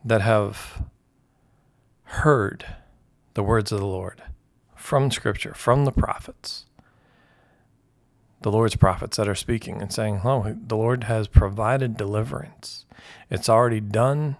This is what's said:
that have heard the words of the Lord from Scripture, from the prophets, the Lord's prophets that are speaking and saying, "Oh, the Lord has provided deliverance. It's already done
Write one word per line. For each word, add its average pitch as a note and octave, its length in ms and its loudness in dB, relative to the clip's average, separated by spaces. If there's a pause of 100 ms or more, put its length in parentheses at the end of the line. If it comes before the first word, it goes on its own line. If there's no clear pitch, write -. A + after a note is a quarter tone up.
that A2+ 160 2
have G#2 640 0 (1200)
heard - 600 0 (720)
the G#2 80 -2
words G#2+ 280 0
of G#2 80 -2
the G2 60 -4
Lord F#2 360 -8 (540)
from C3+ 360 0
Scripture, - 420 -4
from C3+ 320 4
the B2+ 80 2
prophets, - 720 -4 (1800)
the G#2+ 100 0
Lord's A2 240 2
prophets - 400 2
that G#2 140 0
are G2 60 -2
speaking G2+ 460 -6
and G2+ 120 -8
saying, G#2+ 320 -2
"Oh, A#2 280 0 (140)
the A2+ 80 -2
Lord A#2 300 0
has A2 240 -2
provided A2 680 2
deliverance. - 920 -6 (440)
It's - 180 -4
already A#2 320 4
done C3 600 0